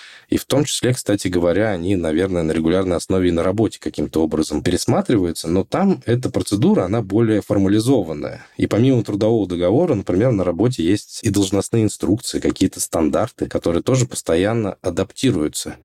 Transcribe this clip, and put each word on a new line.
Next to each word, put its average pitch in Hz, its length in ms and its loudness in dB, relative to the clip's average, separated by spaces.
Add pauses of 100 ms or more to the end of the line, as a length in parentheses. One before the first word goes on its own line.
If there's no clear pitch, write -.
(300)
И - 80 0
в - 80 -4
том 139 180 2
числе, - 300 -2
кстати 101 340 -2
говоря, 90 440 2
они, 92 240 -2
наверное, 85 480 0
на 80 80 0
регулярной 85 460 2
основе 92 320 0
и - 20 2
на 82 100 0
работе 92 400 0
каким-то 78 420 -2
образом 78 380 -2
пересматриваются, 92 840 0
но 92 160 0
там 170 420 0
эта 120 240 -2
процедура, 117 540 0
она 101 180 0
более 107 400 2
формализованная. 98 1040 0 (100)
И - 120 -2
помимо 120 360 4
трудового 104 440 0
договора, 95 480 2
например, 98 360 0
на 95 120 0
работе 87 400 0
есть - 400 -2
и 107 80 0
должностные 101 520 0
инструкции, 101 560 -2
какие-то - 400 0
стандарты, 80 680 -2
которые - 340 -2
тоже 127 240 2
постоянно 98 760 -2
адаптируются 92 1040 -2